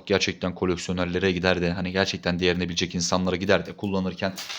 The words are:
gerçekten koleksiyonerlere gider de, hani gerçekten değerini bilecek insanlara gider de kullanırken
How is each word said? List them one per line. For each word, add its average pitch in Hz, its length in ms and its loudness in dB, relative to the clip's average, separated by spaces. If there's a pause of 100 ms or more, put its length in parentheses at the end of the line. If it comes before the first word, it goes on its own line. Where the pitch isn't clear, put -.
gerçekten 92 480 0
koleksiyonerlere 90 760 0
gider 87 280 2
de, 87 120 2
hani 90 200 -4
gerçekten 92 460 0
değerini 87 300 2
bilecek 87 260 -2
insanlara 92 420 0
gider 92 300 2
de - 100 -12
kullanırken 95 580 -4 (240)